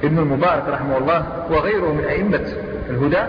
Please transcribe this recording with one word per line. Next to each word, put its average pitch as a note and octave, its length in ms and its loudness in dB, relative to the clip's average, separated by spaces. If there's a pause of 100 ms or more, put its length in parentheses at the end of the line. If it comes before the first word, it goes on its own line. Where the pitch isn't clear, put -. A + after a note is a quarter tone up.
ابن D#3+ 160 4
المبارك D3 500 2
رحمه C#3 280 -2
الله D3+ 280 2 (240)
وغيره E3 440 2
من D3+ 160 -2
أئمة F3 380 0 (420)
الهدى C#3+ 400 2